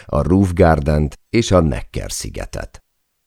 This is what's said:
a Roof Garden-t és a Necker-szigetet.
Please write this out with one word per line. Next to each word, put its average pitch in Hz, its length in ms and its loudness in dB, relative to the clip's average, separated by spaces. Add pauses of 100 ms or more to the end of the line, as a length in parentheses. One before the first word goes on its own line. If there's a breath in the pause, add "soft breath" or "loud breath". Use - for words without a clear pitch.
a - 160 -2
Roof 92 320 2
Garden-t 76 680 2 (100)
és 113 220 -2
a 92 80 6
Necker-szigetet. - 1200 -6 (440)